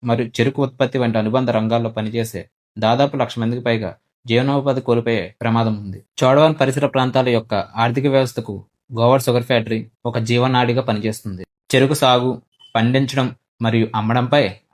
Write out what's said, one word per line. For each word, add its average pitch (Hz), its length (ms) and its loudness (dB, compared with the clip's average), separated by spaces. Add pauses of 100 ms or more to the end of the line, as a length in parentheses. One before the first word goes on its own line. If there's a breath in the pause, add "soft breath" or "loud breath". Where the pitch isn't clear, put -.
మరియు 120 240 -2
చెరుకు 139 340 -2
ఉత్పత్తి 135 360 -2
వంటి 117 200 0
అనుబంధ 120 320 0
రంగాల్లో 113 400 0
పనిచేసే 110 500 -6 (360)
దాదాపు 120 400 2
లక్ష 120 220 -4
మందికి 120 280 -4
పైగా 110 240 -2 (360)
జీవనోపాధి 131 540 0
కోల్పోయే 117 440 0 (160)
ప్రమాదం 113 420 0
ఉంది. 98 180 -12 (180)
చోడవరం 147 420 4
పరిసర 135 260 0
ప్రాంతాల 127 420 0
యొక్క 113 260 0 (220)
ఆర్థిక 120 380 0
వ్యవస్థకు 123 400 -2 (440)
గోవాడ 123 220 4
షుగర్ 120 300 0
ఫ్యాక్టరీ 113 300 0 (260)
ఒక 120 120 -4
జీవనాడిగా 120 640 0
పనిచేస్తుంది. 107 600 -4 (300)
చెరుకు 135 280 4
సాగు, 127 300 4 (420)
పండించడం 127 540 0 (340)
మరియు 113 320 2
అమ్మడంపై 120 480 2 (320)